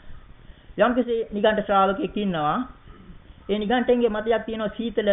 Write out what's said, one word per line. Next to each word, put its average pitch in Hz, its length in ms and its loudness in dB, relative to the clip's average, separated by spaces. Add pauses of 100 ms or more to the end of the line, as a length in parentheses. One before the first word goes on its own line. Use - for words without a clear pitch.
(760)
යම්කිසි 233 400 2 (120)
නිගණ්ඨ 208 360 2
ශ්‍රාවකෙක් 196 540 2
ඉන්නවා. 170 400 0 (880)
ඒ 202 120 -2
නිගණ්ඨයන්ගේ 240 520 2
මතයක් 214 340 0
තියෙනවා 220 280 -4
සීතල 220 420 -2